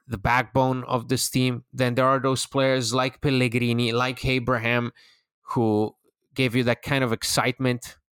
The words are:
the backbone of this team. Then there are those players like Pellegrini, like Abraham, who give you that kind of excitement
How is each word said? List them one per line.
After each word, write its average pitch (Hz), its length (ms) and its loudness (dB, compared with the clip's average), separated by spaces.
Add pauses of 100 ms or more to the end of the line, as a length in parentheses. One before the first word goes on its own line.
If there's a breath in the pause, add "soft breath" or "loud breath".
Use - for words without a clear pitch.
the 117 120 -6
backbone 127 680 0
of 120 240 -4
this 127 200 0
team. 127 440 0
Then 127 220 0
there 127 120 2
are 135 140 2
those 131 260 -2
players 131 480 0
like 127 260 -2
Pellegrini, 120 720 0
like 127 320 -2
Abraham, 120 680 0 (500 soft breath)
who 107 520 0 (400)
give 127 200 0
you 127 100 2
that 117 180 -2
kind 139 200 0
of 117 100 0
excitement 123 840 -2 (200)